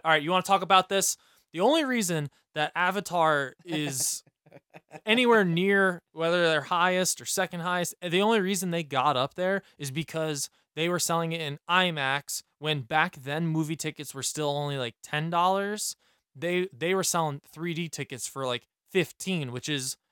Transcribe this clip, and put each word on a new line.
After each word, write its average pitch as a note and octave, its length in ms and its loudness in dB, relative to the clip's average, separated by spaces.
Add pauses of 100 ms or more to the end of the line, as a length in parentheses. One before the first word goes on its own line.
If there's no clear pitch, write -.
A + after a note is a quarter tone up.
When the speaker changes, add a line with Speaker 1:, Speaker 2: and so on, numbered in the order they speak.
Speaker 1:
All D#3+ 60 4
right, D#3 100 4
you D3+ 100 -2
wanna F#3 120 2
talk F#3+ 180 2
about F#3 280 6
this? G3 280 0 (360)
The D#3+ 80 -6
only D4 240 4
reason F3+ 440 0 (260)
that D3+ 200 -2
Avatar E3+ 800 2 (100)
is D3 580 -4 (400)
Speaker 2:
<laughs> - 420 -20
Speaker 1:
anywhere A3+ 400 4
near, F#3 560 2 (120)
whether E3 340 0
they're D#3 140 2
highest F3+ 600 0
or A#2+ 40 -14
second F3+ 360 -4
highest, F3 400 -2
the F3+ 200 0
only A3 180 4
reason F#3 320 -2
they E3+ 120 -2
got C3+ 340 2
up C3 180 0
there F#3 280 -2 (140)
is C#3 140 -8
because D#3 580 -4 (260)
they E3 140 0
were F3 100 0
selling E3 340 0
it E3 80 -6
in D3 180 -6 (100)
imax D#3 720 0 (160)
when D3+ 220 -2
back D#3 340 2
then C#3+ 320 -4
movie D#3+ 280 -2
tickets D3+ 380 -8
were C3+ 100 -8
still D3+ 260 -2
only, C#3+ 280 -2
like, A#2+ 260 -6
ten D3+ 260 -4
dollars. F#3+ 640 0 (400)
They, F3 360 -2
they D#3+ 220 -2
were F#3+ 100 2
selling D#3 440 0
three E3+ 260 -8
D E3 160 -4
tickets C3 380 -10
for, C3+ 180 -6
like, B2 220 -4 (240)
fifteen, E3+ 600 -2
which B2 180 -8
is C3 280 -4 (140)